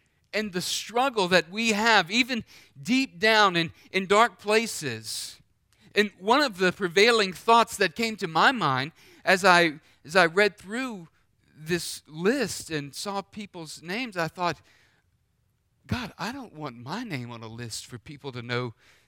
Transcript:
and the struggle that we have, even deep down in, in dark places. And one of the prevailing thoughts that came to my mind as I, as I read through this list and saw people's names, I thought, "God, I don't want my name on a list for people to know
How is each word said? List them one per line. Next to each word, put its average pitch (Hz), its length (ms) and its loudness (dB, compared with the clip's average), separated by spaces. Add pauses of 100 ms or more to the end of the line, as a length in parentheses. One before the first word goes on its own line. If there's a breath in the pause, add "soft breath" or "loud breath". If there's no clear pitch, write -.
(340)
and 208 200 -4
the 175 80 -4
struggle 226 680 -2
that 170 240 2
we 226 220 -2
have, 208 360 4
even 240 340 0 (380 loud breath)
deep 175 380 -2
down 214 360 6
in, 165 160 0 (200 soft breath)
in 190 160 -2
dark 208 320 4
places. 156 1000 -4 (540 soft breath)
And 208 160 2 (100)
one 226 220 4
of 247 160 -2
the 185 140 2
prevailing 196 600 2
thoughts 226 460 2
that 185 180 0
came 226 200 -4
to 196 120 -6
my 170 240 4
mind 147 420 -2 (300 soft breath)
as 185 220 4
I, 175 280 6 (300 soft breath)
as 151 120 -4
I 185 100 6
read 185 320 0
through 214 520 -10 (500)
this 165 480 -6
list 190 640 -4
and 143 240 -8
saw 196 300 -8
people's 185 580 -16
names, 202 340 -8
I 170 120 -2
thought, 175 340 -6 (1300 soft breath)
"God, - 320 -6
I 196 120 -6
don't 269 220 -14
want 143 240 -12
my 147 260 -10
name 127 280 -8
on 117 100 -14
a 117 60 -14
list 113 400 -12
for 123 100 -14
people 143 360 -16
to 120 100 -12
know 120 320 -6 (320 soft breath)